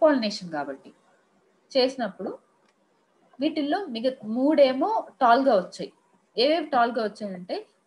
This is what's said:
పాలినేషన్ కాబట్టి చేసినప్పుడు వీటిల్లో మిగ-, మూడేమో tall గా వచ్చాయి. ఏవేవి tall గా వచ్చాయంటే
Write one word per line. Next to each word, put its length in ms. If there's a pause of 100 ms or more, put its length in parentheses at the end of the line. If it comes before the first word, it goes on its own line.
పాలినేషన్ 560
కాబట్టి 340 (840)
చేసినప్పుడు 580 (1120)
వీటిల్లో 360 (160)
మిగ-, 240 (160)
మూడేమో 560 (300)
tall 260
గా 140
వచ్చాయి. 300 (460)
ఏవేవి 380
tall 220
గా 120
వచ్చాయంటే 480 (300)